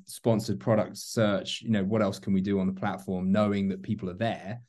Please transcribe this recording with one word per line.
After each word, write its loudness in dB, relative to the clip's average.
sponsored 0
product 2
search, 0
you -6
know, 2
what 0
else 0
can -2
we 4
do 2
on 2
the 0
platform, -2
knowing 2
that -4
people -4
are -8
there? -4